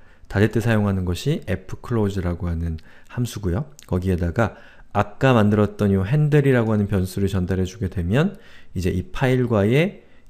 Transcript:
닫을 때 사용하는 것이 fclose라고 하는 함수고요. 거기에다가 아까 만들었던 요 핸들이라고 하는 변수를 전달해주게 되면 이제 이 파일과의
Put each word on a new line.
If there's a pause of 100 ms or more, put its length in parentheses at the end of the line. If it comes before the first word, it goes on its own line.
(280)
닫을
때
사용하는
것이
fclose라고
하는 (300)
함수고요. (220)
거기에다가 (380)
아까
만들었던
요
핸들이라고
하는
변수를
전달해주게
되면 (380)
이제
이
파일과의 (260)